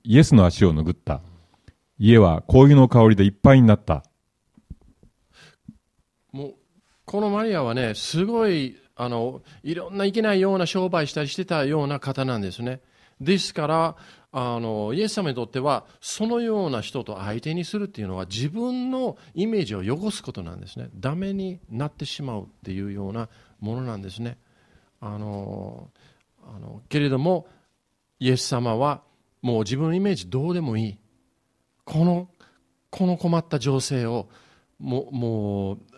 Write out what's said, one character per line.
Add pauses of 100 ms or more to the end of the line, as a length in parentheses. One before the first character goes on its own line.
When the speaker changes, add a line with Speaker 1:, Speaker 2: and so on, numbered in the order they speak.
Speaker 1:
イ
エ
ス
の
足
を
拭
っ
た。 (760)
家
は
香
油
の
香
り
で
い
っ
ぱ
い
に
な
っ
た。 (2250)
Speaker 2:
も
う、 (500)
こ
の
マ
リ
ア
は
ね、
す
ご
い、 (180)
あ
の、 (200)
い
ろ
ん
な
い
け
な
い
よ
う
な
商
売
し
た
り
し
て
た
よ
う
な
方
な
ん
で
す
ね。 (400)
で
す
か
ら、 (360)
あ
の、
イ
エ
ス
様
に
と
っ
て
は、 (160)
そ
の
よ
う
な
人
と
相
手
に
す
る
っ
て
い
う
の
は、
自
分
の (160)
イ
メ
ー
ジ
を
汚
す
こ
と
な
ん
で
す
ね。
ダ
メ
に
な
っ
て
し
ま
う
っ (180)
て
い
う
よ
う
な (300)
も
の
な
ん
で
す
ね。 (600)
あ
の、 (560)
あ
の、
け
れ
ど
も、 (760)
イ
エ
ス
様
は、 (400)
も
う
自
分
の
イ
メ
ー
ジ
ど
う
で
も
い
い。 (880)
こ
の、 (600)
こ
の
困
っ
た
情
勢
を、 (500)
も
う、
も
う、 (200)